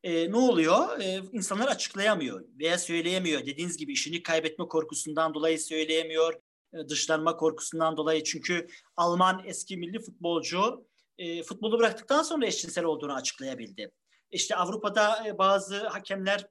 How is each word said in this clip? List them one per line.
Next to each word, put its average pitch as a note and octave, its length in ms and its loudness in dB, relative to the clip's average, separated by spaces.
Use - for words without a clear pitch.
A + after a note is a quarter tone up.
e, E3+ 300 0
ne A3 40 2
oluyor? A#3 640 6
E, F#3+ 220 -2
insanlar G#3 360 0
açıklayamıyor F#3 760 0
veya E3 200 2
söyleyemiyor. E3+ 680 0
Dediğiniz E3 300 -6
gibi D3 160 -8
işini D#3+ 300 -2
kaybetme D#3+ 460 -2
korkusundan D#3+ 680 -2
dolayı D#3+ 240 2
söyleyemiyor, D#3+ 760 0
e, D#3+ 160 -10
dışlanma D#3+ 480 0
korkusundan D#3+ 600 0
dolayı. D#3 280 2
Çünkü E3 420 -2
Alman F3+ 480 4
eski F#3+ 320 -10
milli F3+ 240 -6
futbolcu, E3+ 880 -2
e, E3+ 240 -6
futbolu G#3+ 360 -2
bıraktıktan A#3 440 2
sonra D#4 240 0
eşcinsel F3 380 -2
olduğunu C#3+ 300 -2
açıklayabildi. A#2 760 -8
İşte F#3+ 260 -2
Avrupa'da, G#3 680 0
e, G3 120 -6
bazı G3 500 2
hakemler G3 640 -4